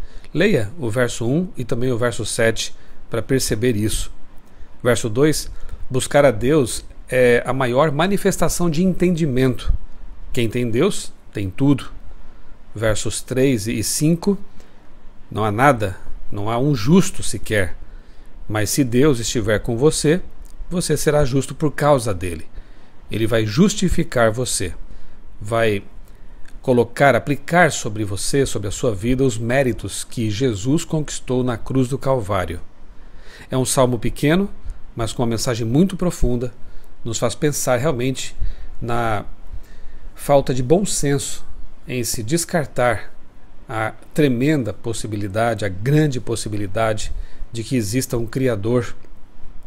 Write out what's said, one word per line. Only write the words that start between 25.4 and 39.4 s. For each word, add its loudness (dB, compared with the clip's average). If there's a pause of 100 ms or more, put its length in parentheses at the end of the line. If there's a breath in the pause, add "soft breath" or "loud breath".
colocar, 4
aplicar 2
sobre -4
você, 0
sobre -4
a -4
sua 0
vida, 0
os 2
méritos 0
que -2
Jesus 0
conquistou -2
na -2
cruz 0
do -2
Calvário." 0 (880 loud breath)
É 0
um 2
salmo 2
pequeno, 2 (460 loud breath)
mas -4
com -2
uma 0
mensagem -2
muito 4
profunda, 2 (520 soft breath)
nos -2
faz 0
pensar 0
realmente 0 (460 loud breath)
na 0 (880 soft breath)